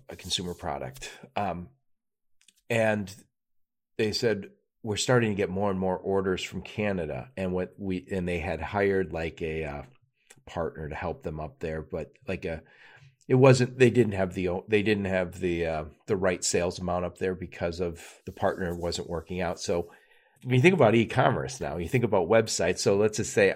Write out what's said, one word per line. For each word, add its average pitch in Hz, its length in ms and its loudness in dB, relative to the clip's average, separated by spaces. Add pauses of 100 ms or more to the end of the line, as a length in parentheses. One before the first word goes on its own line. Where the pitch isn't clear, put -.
a 85 60 -14
consumer 90 380 -6
product. 69 560 -8 (260)
Um, 90 340 -4 (1000)
and 107 440 0 (840)
they 107 160 0
said, 104 380 -2 (320)
"We're 107 120 -4 (120)
starting 117 240 4
to 98 100 -2
get 90 80 0
more 98 200 -2
and 95 100 -2
more 92 180 0
orders 95 440 0
from 92 200 -8
Canada." 85 720 -4
And 92 160 -2
what 92 260 -4
we, 95 320 -4
and 92 160 -2
they 87 140 -2
had 82 220 -4
hired, 95 500 0
like, 82 300 -6
a, 80 240 -4
uh, 71 160 -8 (640)
partner 80 440 -6
to 73 60 -8
help 80 280 -6
them 78 160 -8
up 76 200 -12
there, 78 220 -6
but, 78 300 -10 (160)
like, 92 180 -6
a, 80 180 -6 (640)
it 135 80 4
wasn't, 127 420 6
they 127 120 8
didn't 107 240 4
have 95 200 -2
the 90 160 0
o-, 90 180 -2
they 107 160 4
didn't 101 220 2
have 92 340 -2
the, 85 260 0
uh, 78 180 -2 (240)
the 107 100 0
right 92 260 0
sales 90 360 0
amount 90 260 -2
up 87 140 -8
there 92 160 0
because 87 440 -6
of 87 220 -4 (240)
the 95 60 -10
partner 90 420 -2
wasn't 85 360 -6
working 87 320 -6
out. 87 180 -4
So 87 320 -2 (520)
when 127 120 0
you 127 60 6
think 185 140 6
about 117 200 6
e-commerce 117 680 2
now, 73 160 -6
you 85 100 -4
think 117 160 2
about 95 260 2
websites. 104 500 2
So 104 160 4
let's 104 220 2
just 104 160 -4
say 95 220 6